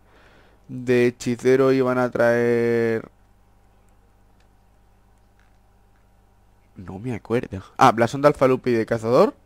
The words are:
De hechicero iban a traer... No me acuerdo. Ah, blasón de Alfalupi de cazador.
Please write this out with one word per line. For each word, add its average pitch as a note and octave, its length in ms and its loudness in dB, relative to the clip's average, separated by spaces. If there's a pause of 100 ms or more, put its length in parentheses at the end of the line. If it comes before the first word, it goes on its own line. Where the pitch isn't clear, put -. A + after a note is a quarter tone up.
(680)
De B2 380 0
hechicero B2+ 680 0
iban B2+ 280 0
a B2 100 0
traer... A#2 1000 0 (3750)
No F#2+ 220 -16
me A#2+ 160 -10
acuerdo. G#2+ 480 -6 (160)
Ah, B2+ 140 6
blasón B2 320 -2
de D3 60 6
Alfalupi B2+ 420 -2
de A2+ 160 -2
cazador. A#2+ 480 0 (100)